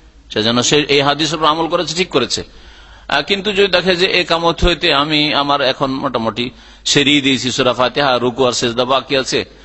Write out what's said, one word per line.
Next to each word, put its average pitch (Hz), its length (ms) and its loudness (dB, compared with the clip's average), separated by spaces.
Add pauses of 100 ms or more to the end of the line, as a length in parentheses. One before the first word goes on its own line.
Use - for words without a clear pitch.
(280)
সেজন্য 113 340 0
সে 147 140 2 (120)
এই 143 120 4
হাদিসের 147 360 -2
উপর 156 100 0
আমল 160 200 0
করেছে, 165 280 -2
ঠিক 185 140 -2
করেছে। 123 320 -2 (680)
আহ, 143 140 0
কিন্তু 196 320 -4
যদি 196 180 4
দেখে 180 240 2
যে 180 160 0
একামত 170 520 0
হইতে 170 300 0
আমি 147 280 0 (120)
আমার 143 280 0
এখন 131 300 0
মোটামুটি 120 540 -4 (400)
সেরেই 143 360 2
দিয়েছি, 127 300 0
সূরা 127 220 0
ফাতিহা, 127 440 0
রুকু 123 280 -2
আর 123 80 2
সেজদা 120 320 -2
বাকি 131 320 0
আছে, 135 220 -2 (260)